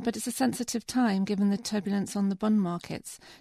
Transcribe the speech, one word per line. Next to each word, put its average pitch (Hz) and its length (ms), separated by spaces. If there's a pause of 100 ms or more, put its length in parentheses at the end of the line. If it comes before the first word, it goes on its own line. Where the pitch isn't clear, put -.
but 226 160
it's 214 100
a 247 60
sensitive 240 520
time 208 400
given 202 260
the 202 60
turbulence 202 600
on 202 120
the 196 60
bond 214 260
markets. - 600 (200)